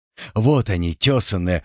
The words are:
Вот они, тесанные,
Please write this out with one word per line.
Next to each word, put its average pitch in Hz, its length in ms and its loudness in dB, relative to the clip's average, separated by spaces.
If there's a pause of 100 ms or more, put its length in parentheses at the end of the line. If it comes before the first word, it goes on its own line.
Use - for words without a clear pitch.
(340)
Вот 120 360 2
они, 87 240 -2
тесанные, 90 720 0